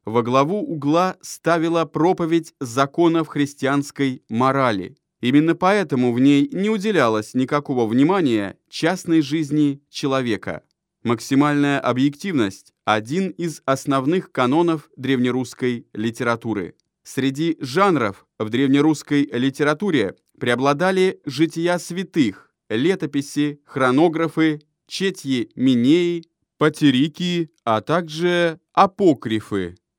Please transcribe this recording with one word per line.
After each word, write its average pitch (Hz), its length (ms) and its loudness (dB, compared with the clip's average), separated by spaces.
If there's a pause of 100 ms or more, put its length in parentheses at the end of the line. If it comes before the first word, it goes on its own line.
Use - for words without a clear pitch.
во 117 180 0
главу 139 380 0
угла 165 600 0
ставила 165 640 -2
проповедь 160 760 0
законов 139 680 2
христианской 139 1000 -2
морали. 120 680 0 (240)
Именно 147 320 4
поэтому 160 600 0
в 120 60 -2
ней 143 320 4
не 196 180 -2
уделялось 165 680 0
никакого 131 500 -2
внимания 123 720 0 (120)
частной 165 520 0
жизни 147 680 -2
человека. 120 760 -4 (400)
Максимальная 139 760 0
объективность — 131 960 -2 (120)
один 117 440 -2
из 165 360 -8
основных 135 680 -2
канонов 156 680 0
древнерусской 123 960 -2
литературы. 113 840 -4 (280)
Среди 143 560 -2
жанров 139 680 0 (140)
в 107 100 -6
древнерусской 143 840 2
литературе 135 840 -2 (240)
преобладали 143 840 0
жития 165 520 -2
святых, 170 720 -4 (180)
летописи, 147 960 -2
хронографы, 156 960 0 (260)
четьи 143 680 -4
Минеи, 147 680 2 (340)
патерики, 156 920 0 (120)
а 110 180 0
также 170 760 -2 (140)
апокрифы. 110 1040 0 (220)